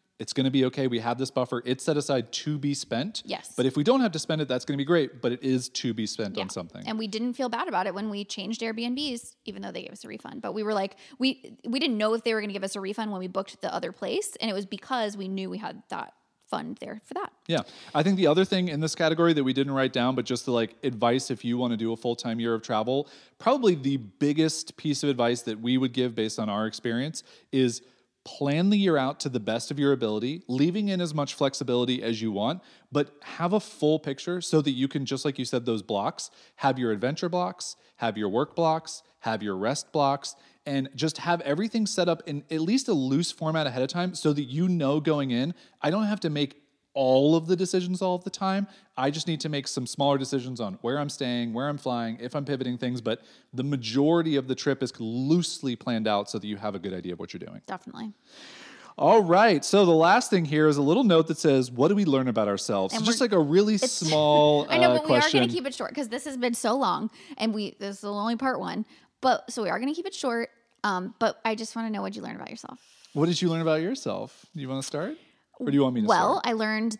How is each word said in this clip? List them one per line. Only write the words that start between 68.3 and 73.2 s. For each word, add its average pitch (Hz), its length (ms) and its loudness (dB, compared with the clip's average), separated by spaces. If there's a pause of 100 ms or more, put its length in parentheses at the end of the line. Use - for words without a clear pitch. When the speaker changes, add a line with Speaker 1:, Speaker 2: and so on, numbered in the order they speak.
Speaker 2:
part 247 240 -2
one. 180 240 -6 (380)
But, 247 280 2
so 233 120 -6
we 185 80 -2
are 170 80 0
gonna 269 160 -2
keep 339 120 -8
it 381 80 -8
short. 233 360 -2 (320)
Um, 185 360 -2
but - 260 0
I 226 100 0
just 220 220 -8
wanna 226 140 -4
know 202 120 -4
what 196 140 -8
you 214 60 -12
learned - 140 -12
about - 140 -14
yourself. - 280 -18 (360)
Speaker 1:
What 147 120 2